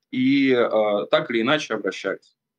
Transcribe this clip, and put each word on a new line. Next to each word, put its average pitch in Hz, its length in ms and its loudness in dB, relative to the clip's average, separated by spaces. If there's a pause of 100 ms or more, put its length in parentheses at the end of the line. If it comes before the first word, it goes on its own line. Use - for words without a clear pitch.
(120)
и, 135 400 2
а, 107 540 2
так - 260 0
или 113 100 0
иначе 143 320 -2
обращались. 98 640 -8 (220)